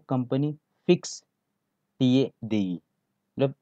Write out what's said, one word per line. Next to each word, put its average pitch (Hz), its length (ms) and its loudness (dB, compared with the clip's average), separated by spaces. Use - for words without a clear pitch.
कंपनी 135 440 -2
फिक्स - 340 0
टीए 127 300 4
देगी, 101 360 -2
मतलब 135 240 0